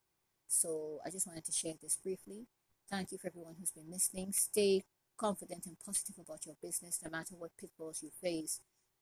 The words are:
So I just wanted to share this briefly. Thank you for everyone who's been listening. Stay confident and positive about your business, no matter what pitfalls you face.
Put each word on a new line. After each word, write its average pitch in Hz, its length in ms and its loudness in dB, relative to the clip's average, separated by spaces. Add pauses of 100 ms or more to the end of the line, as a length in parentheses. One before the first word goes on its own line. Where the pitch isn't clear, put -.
(480)
So 156 560 2
I 156 60 -4
just 190 160 0
wanted 165 200 -8
to - 60 -4
share 160 280 0
this 151 160 0
briefly. 196 500 -4 (440)
Thank 190 220 0
you 190 60 -6
for 185 100 -8
everyone 165 300 -8
who's 180 120 -2
been 160 200 -8
listening. 185 420 2
Stay 196 520 8 (320)
confident 180 500 0
and 170 180 -10
positive - 340 -2
about 160 260 -10
your 156 160 -10
business, 175 420 -4
no 165 80 -6
matter 160 280 -4
what 170 200 -8
pitfalls 160 440 -8
you 151 80 -8 (100)
face. 160 400 0 (420)